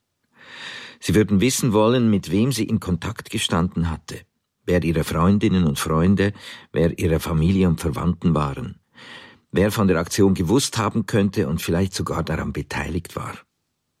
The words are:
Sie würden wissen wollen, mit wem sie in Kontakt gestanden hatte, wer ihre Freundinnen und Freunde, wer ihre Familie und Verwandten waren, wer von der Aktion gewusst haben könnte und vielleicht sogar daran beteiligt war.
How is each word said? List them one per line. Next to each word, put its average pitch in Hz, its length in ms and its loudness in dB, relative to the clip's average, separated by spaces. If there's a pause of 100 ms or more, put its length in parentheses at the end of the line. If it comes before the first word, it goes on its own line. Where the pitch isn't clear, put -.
(1040)
Sie - 140 0
würden 104 240 4
wissen 127 320 2
wollen, 113 380 4
mit 101 200 0
wem 107 220 2
sie 113 140 -2
in 107 160 -2
Kontakt - 480 -6
gestanden 87 600 -2
hatte, - 300 -10 (460)
wer 87 180 2
ihre 80 220 0
Freundinnen 95 580 2
und 71 160 0
Freunde, 95 540 2 (400)
wer 82 260 0
ihre 80 220 0
Familie 90 480 2
und 80 100 0
Verwandten 80 560 -2
waren, 71 460 -4 (680)
wer 104 220 2
von 101 160 2
der 90 100 4
Aktion 98 360 2
gewusst 95 440 0
haben 110 280 -2
könnte 101 420 0
und 82 140 -4
vielleicht 92 320 -2
sogar 80 280 -4
daran 78 300 -4
beteiligt 73 640 -6
war. - 200 -10 (640)